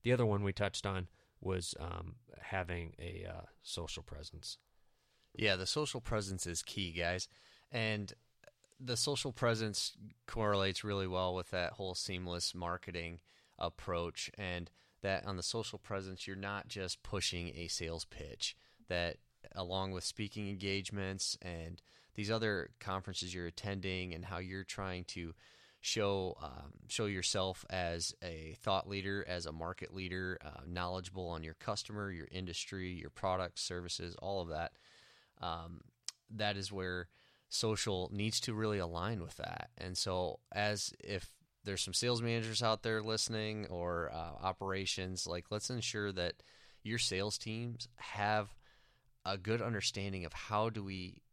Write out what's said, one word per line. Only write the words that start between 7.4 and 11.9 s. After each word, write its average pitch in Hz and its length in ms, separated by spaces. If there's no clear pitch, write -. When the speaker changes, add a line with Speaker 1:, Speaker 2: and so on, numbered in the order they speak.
Speaker 2:
And 110 400
the 123 160
social 135 360
presence 113 680
correlates 101 560
really 98 240
well 92 280
with 90 160
that 90 220
whole 92 220